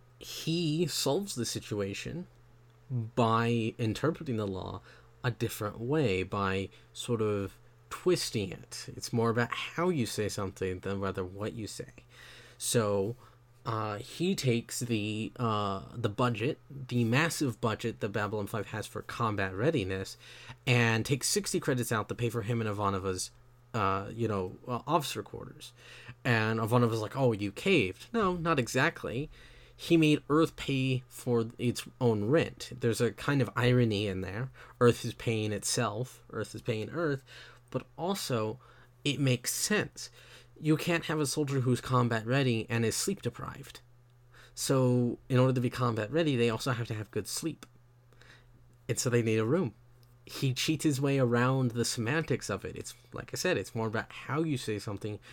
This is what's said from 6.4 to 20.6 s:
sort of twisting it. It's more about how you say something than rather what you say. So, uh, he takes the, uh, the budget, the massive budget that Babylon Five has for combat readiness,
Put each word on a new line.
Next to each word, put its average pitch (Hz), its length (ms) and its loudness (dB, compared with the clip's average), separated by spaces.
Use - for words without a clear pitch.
sort 117 280 -2
of 104 380 0
twisting 117 640 0
it. - 340 -14
It's - 160 -10
more 117 180 4
about 117 220 2
how - 360 -2
you 147 180 2
say 104 220 -2
something 95 500 -4
than 98 220 -4
rather 95 240 -2
what 98 300 -6
you 110 120 -8
say. - 240 -12
So, 104 580 0
uh, 110 300 -2
he 180 400 -2
takes 117 420 0
the, 107 580 -2
uh, 104 440 0
the 113 120 -2
budget, 117 520 0
the 131 320 -2
massive 135 580 2
budget 110 380 -2
that 110 120 -4
Babylon 104 360 -2
Five 104 220 -6
has 107 180 -6
for - 160 -10
combat 101 500 -2
readiness, 95 640 -2